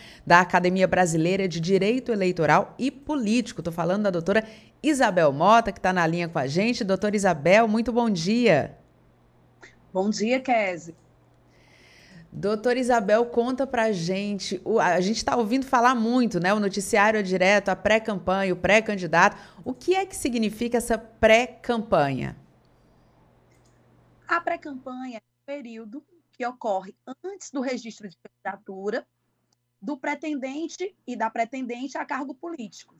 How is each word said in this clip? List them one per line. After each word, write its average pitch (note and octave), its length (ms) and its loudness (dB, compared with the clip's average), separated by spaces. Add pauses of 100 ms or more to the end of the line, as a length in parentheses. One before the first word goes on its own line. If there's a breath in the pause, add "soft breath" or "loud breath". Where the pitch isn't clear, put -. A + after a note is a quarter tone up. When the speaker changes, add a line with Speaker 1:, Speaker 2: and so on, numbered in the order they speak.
(260 loud breath)
Speaker 1:
da F3 140 8
Academia F3+ 480 2
Brasileira F3+ 600 2
de E3 120 -6
Direito G3 520 0
Eleitoral F3+ 680 2
e B3+ 100 -2
Político. A#3+ 720 -2
Tô E3+ 100 -6
falando F3 320 -2
da G3+ 60 0
doutora F#3+ 380 0 (340 loud breath)
Isabel G#3+ 500 4
Mota, G3+ 400 4
que - 100 -12
tá F#3 120 2
na F3 140 2
linha E3+ 200 -2
com E3 120 -6
a C3 80 -2
gente. G3+ 360 0
Doutora G3 320 0
Isabel, F#3+ 520 4
muito A3+ 240 0
bom A#3 180 0
dia. F#3+ 680 2 (1160 loud breath)
Speaker 2:
Bom F#3+ 160 0
dia, A3 300 0
Kézia. F#3 560 -2 (1400 soft breath)
Speaker 1:
Doutora G#3+ 480 -2
Isabel, A#3 460 2
conta B3+ 420 -2
pra A3+ 240 0
gente, F#3+ 720 -4
o, G#3+ 160 0
a F3 220 2
gente G#3+ 220 -2
tá C4+ 120 -2
ouvindo A#3+ 300 0
falar B3 280 4
muito, A#3 460 0
né? F3+ 140 2
O G#3+ 80 0
noticiário G#3 580 2
é - 20 0
direto, F#3 460 2
a F#3 80 0
pré-campanha, G3 800 0
o F3 40 -4
pré-candidato. F#3 800 2 (300 loud breath)
O B3+ 80 -6
que F4 200 -2
é F#4+ 120 0
que F#4+ 100 -12
significa A#3 640 -2
essa A3+ 200 -2
pré-campanha? A3 1400 0 (1900)
Speaker 2:
A E4+ 140 -2
pré-campanha C4 760 -8
é - 20 -20
o - 260 -20
período A#3 560 -14 (300)
que B3 140 -8
ocorre G3+ 500 -6 (260)
antes F#4+ 300 -14
do C#4 80 -6
registro A#3+ 480 -8
de F3 80 -20
candidatura G3 880 -10 (760)
do B3+ 160 -8
pretendente D4 960 -8 (100)
e B3 120 -10
da A3 120 -4
pretendente B3 680 -8
a B3 80 -8
cargo C#4 280 -8
político, D#4 680 -16